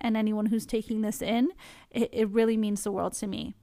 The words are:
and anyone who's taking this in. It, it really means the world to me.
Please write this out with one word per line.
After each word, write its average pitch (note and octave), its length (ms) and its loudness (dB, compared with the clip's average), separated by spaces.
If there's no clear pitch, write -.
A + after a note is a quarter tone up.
and A3 160 2
anyone G#3+ 280 2
who's A3 200 0
taking A3 340 -2
this G#3 220 -2
in. A#3 260 2
It, A#3 220 0
it A3 160 2
really A3+ 300 4
means G#3 260 0
the G3+ 80 -2
world F3+ 220 -2
to - 120 -6
me. G3 360 -6